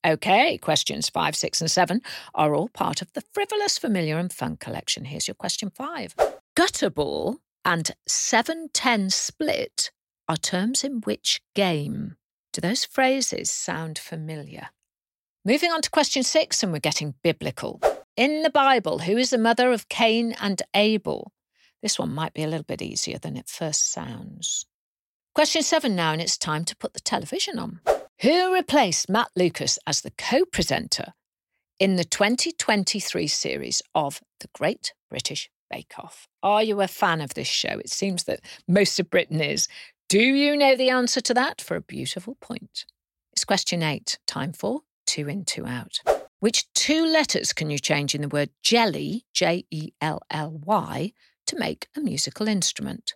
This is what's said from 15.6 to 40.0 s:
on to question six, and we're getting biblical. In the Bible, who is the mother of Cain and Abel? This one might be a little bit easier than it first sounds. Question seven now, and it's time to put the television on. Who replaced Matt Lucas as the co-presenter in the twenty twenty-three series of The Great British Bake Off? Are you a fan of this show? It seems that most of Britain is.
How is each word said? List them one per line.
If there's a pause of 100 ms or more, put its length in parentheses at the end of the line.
on
to
question
six,
and
we're
getting
biblical. (340)
In
the
Bible,
who
is
the
mother
of
Cain
and (140)
Abel? (500)
This
one
might
be
a
little
bit
easier
than
it
first
sounds. (680)
Question
seven
now,
and
it's
time
to
put
the
television
on. (400)
Who
replaced
Matt
Lucas
as
the
co-presenter (640)
in
the
twenty
twenty-three
series (140)
of (200)
The
Great (160)
British (220)
Bake
Off? (160)
Are
you
a
fan
of
this
show?
It
seems
that (260)
most
of
Britain
is. (400)